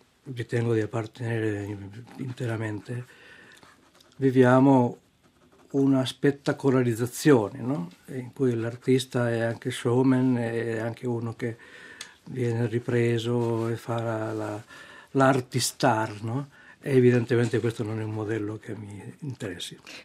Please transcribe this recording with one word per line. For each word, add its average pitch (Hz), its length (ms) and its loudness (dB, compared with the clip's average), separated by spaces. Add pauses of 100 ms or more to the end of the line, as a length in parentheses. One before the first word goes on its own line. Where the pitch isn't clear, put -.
(320)
ritengo 117 400 -2
di 110 80 2
appartenere 107 960 -4 (400)
interamente, 120 880 -8 (1120)
viviamo 131 800 6 (760)
una 135 340 2
spettacolarizzazione, 127 1500 2
no? 147 300 -6 (160)
In 123 260 -10
cui 127 220 0
l'artista 120 760 0
è 117 100 0
anche 120 300 -4
showman, 127 680 2
è 117 400 -2
anche 113 280 -6
uno 117 280 -4
che 113 220 -6 (680)
viene 120 420 -2
ripreso 117 1000 0
e 117 80 -4
fa 117 240 -6
la, 110 320 -4
la, 107 300 -6 (500)
l'artistar, 123 1080 0
no? 123 260 -6 (360)
E 139 120 2
evidentemente 120 640 4
questo 117 240 -2
non 107 160 -4
è - 20 -4
un 110 80 -6
modello 107 480 -4
che 110 160 -12
mi 101 260 -12 (200)
interessi. 117 580 -10 (260)